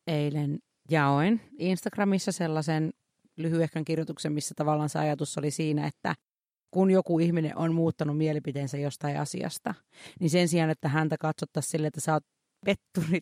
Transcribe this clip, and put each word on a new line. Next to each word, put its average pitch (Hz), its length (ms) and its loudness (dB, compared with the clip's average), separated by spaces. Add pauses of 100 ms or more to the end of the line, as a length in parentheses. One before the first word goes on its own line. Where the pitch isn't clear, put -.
eilen 147 520 -2 (320)
jaoin 151 500 4 (180)
Instagramissa 196 760 0
sellaisen 156 600 0 (440)
lyhyehkön 160 480 0
kirjoituksen, 156 480 -4
missä 147 240 -4
tavallaan 151 320 0
se 156 100 -4
ajatus 151 400 -2
oli 147 120 -2
siinä, 151 360 -2
että - 280 -4 (560)
kun 190 200 4
joku 180 280 4
ihminen 165 400 2
on 165 160 2
muuttanut 156 440 0
mielipiteensä 147 600 -2
jostain 143 420 -4
asiasta, - 540 -6 (460)
niin 165 100 2
sen 175 180 4
sijaan, 160 220 2
että 156 180 -2
häntä 156 300 0
katsottaisiin - 520 -4
sille, 156 160 -2
että 151 140 -6
sä 165 120 0
oot 151 120 2 (400)
petturi 175 580 -2